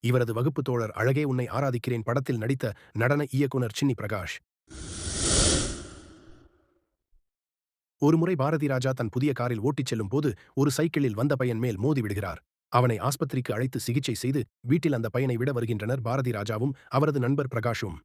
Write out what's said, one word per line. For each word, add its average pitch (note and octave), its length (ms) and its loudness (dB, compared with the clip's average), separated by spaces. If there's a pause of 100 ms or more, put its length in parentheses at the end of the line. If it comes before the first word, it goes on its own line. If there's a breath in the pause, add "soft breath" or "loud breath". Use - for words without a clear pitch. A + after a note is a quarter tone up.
இவரது A#2+ 300 4
வகுப்பு C3+ 280 0
தோழர் A#2+ 280 -2
அழகே C3+ 340 2
உன்னை B2+ 220 0
ஆராதிக்கிறேன் B2 580 -2
படத்தில் B2+ 320 0
நடித்த A2+ 380 -2 (180 loud breath)
நடன C3+ 380 2
இயக்குனர் C3 500 0
சின்னி C#3 120 2 (100)
பிரகாஷ். G2+ 360 -6 (3500)
ஒருமுறை E3 360 4
பாரதி D3 320 0
ராஜா C3 260 0
தன் A#2+ 160 -2
புதிய C3+ 240 0
காரில் B2 280 -2
ஓட்டிச் C3 260 0
செல்லும் A2 220 -2
போது C3 260 0 (200 loud breath)
ஒரு C#3 160 4
சைக்கிளில் C#3 440 0
வந்த C3+ 220 2
பையன் B2 220 -2
மேல் A2+ 200 -2
மோதி C3+ 220 2
விடுகிறார். G2+ 440 -4 (240)
அவனை A#2+ 300 4
ஆஸ்பத்திரிக்கு C3+ 540 -2
அழைத்து B2 280 -2
சிகிச்சை B2 340 0
செய்து C3 300 -2 (220)
வீட்டில் D3 260 2
அந்த A#2 160 0
பையனை B2+ 280 0
விட B2+ 160 0
வருகின்றனர் A#2 480 -2
பாரதி B2 300 -2
ராஜாவும் A2 420 -2 (160 loud breath)
அவரது C#3+ 320 2
நண்பர் C3+ 340 0
பிரகாஷும். A2 500 -2